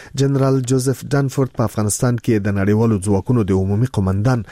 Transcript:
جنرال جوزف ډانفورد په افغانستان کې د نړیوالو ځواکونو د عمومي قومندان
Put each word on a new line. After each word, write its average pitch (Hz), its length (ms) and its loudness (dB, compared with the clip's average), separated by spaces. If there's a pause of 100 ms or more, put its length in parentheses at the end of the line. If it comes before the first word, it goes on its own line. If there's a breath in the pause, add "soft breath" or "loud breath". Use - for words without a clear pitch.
(140 loud breath)
جنرال 135 460 2
جوزف 127 440 0
ډانفورد 135 520 -2
په 117 80 0
افغانستان 110 520 -2
کې 113 220 0
د 104 100 -2
نړیوالو 104 500 2
ځواکونو 101 440 0
د 95 100 0
عمومي 98 340 0
قومندان 104 640 0